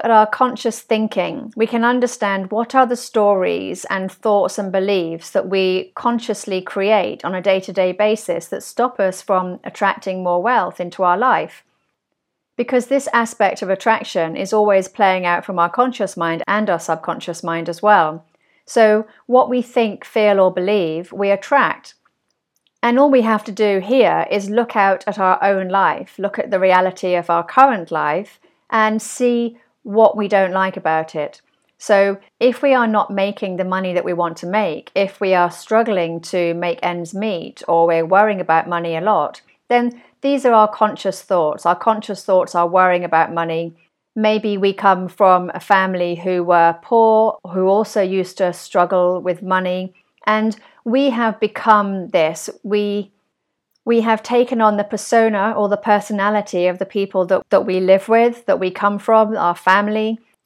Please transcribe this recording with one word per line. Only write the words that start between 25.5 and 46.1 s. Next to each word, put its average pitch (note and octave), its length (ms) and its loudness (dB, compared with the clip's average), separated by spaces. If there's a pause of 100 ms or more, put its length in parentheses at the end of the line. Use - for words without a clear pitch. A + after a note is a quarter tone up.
life, F#3 480 -2
look G3 200 -6
at - 120 -4
the F#3 100 0
reality F#3 540 2
of F3 160 -2
our E3+ 120 2
current A3+ 480 2
life, D#3 480 -4 (360)
and A3 280 0
see A#3+ 560 -2 (240)
what G#3+ 340 4
we G#3 100 -4
don't G3 240 2
like F#3+ 280 -2
about D#3+ 360 -2
it. D3 280 -8 (340)
So G3 420 2 (220)
if B3 220 0
we C#4 100 4
are B3 140 2
not G#3+ 240 0
making G3 460 -4
the F#3 100 -4
money F#3 260 -4
that F3 140 -2
we F3+ 80 -4
want E3 240 -4
to F3 80 -12
make, F3+ 480 -4
if F#3+ 260 -2
we F#3+ 140 0
are F3 160 2
struggling F#3 720 -2
to F3 320 -2
make E3+ 280 -4
ends F3 300 -6
meet, F#3+ 560 -8
or E3 180 2
we're E3 200 2
worrying G3 340 2
about E3 300 0
money E3+ 260 -4
a D#3+ 60 -6
lot, F#3+ 400 -2 (260)
then A#3+ 340 0 (200)
these C#4 240 0
are A#3 80 4
our G#3+ 140 6
conscious G#3 520 -2
thoughts. E3 460 -2
Our F3+ 100 2
conscious G#3+ 480 -4
thoughts F#3+ 300 2
are F3 120 2
worrying F3+ 380 2
about E3 300 0
money. E3 400 -4 (420)
Maybe G#3+ 400 0
we G3 160 0
come F#3+ 340 2
from F3+ 460 2
a - 80 -10
family F#3 540 0